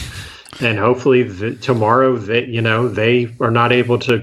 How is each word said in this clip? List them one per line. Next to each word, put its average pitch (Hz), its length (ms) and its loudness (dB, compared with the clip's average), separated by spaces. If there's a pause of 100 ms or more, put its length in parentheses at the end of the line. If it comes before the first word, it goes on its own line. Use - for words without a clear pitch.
(600)
And 117 180 0
hopefully 123 440 2
the, 104 320 -6
tomorrow, 123 640 2
they, 110 260 -2
you 117 160 -6
know, 113 280 0
they 117 520 0
are 120 120 0
not 120 200 2
able 120 280 2
to 117 220 0